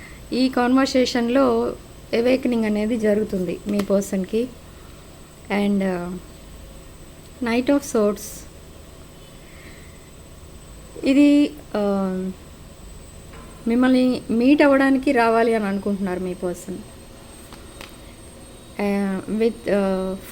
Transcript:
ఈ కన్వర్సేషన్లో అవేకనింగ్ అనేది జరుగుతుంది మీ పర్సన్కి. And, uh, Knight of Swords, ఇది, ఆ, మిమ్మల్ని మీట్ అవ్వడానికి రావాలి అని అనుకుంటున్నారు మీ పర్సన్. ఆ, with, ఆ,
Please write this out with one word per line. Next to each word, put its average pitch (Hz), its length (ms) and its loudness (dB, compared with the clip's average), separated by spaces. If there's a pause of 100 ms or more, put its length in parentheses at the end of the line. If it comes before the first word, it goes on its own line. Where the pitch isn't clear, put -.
(320)
ఈ 254 160 2
కన్వర్సేషన్లో 247 1300 2 (420)
అవేకనింగ్ 247 460 2
అనేది 214 320 0
జరుగుతుంది 208 680 0
మీ 202 120 -2
పర్సన్కి. 202 680 -2 (1160)
And, 202 180 0
uh, 180 340 -4 (1300)
Knight 247 260 0
of 285 100 4
Swords, 214 420 0 (2750)
ఇది, 285 460 6 (260)
ఆ, 190 540 -2 (1400)
మిమ్మల్ని 254 640 4
మీట్ 262 320 6
అవ్వడానికి 269 500 4
రావాలి 226 420 4
అని 214 100 0
అనుకుంటున్నారు 196 560 -2
మీ 180 140 -4
పర్సన్. 180 440 -6 (2000)
ఆ, 202 400 0 (100)
with, 220 220 2 (180)
ఆ, 190 460 0 (160)